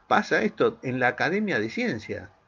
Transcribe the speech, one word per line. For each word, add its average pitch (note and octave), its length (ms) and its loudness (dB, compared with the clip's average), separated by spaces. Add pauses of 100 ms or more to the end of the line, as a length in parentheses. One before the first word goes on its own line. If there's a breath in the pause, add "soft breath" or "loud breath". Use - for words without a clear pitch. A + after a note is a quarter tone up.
Pasa A#2+ 340 2
esto E3 400 2
en B2+ 180 -4
la B2+ 80 4
Academia D#3+ 500 0
de A2 120 -2
Ciencia, A2 640 -6 (160)